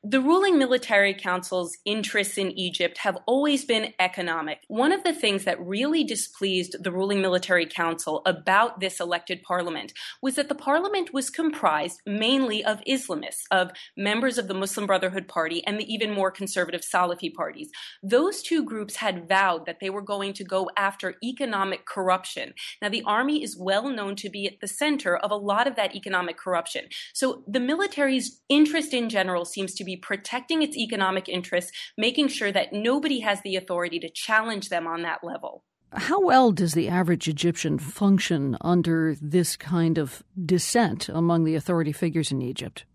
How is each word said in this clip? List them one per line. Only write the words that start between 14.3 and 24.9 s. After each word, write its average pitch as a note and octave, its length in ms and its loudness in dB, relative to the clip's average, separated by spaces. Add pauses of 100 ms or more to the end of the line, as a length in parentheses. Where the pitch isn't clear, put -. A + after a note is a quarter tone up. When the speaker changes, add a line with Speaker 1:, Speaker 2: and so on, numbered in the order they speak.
Speaker 1:
of G3+ 100 -4
the F#3+ 60 -4
Muslim G3 320 -4
Brotherhood F#3 420 0
Party E3 380 -2
and G#3 140 -2
the A3 120 -8
even G#3+ 220 -2
more F#3+ 160 2
conservative F3+ 520 -4
Salafi F3 520 -2
parties. - 380 -8 (320)
Those C#4 400 2
two D#4+ 200 0
groups G#3+ 340 -8
had F#3 300 -4
vowed F#3 380 2
that E3+ 140 -8
they G3 100 -4
were G3 140 -8
going G3+ 300 -4
to G3+ 100 -10
go F#3+ 340 0
after G3 460 -2
economic A3 640 -4
corruption. F#3 680 -2 (260)
Now, G#3 100 -4
the A3+ 180 -4
army C4 340 2
is G3 160 -10
well G3 320 0
known G3+ 280 -4
to G3+ 120 -10
be G3 160 -8
at G3 140 -8
the G#3 80 -10
center C#4+ 500 0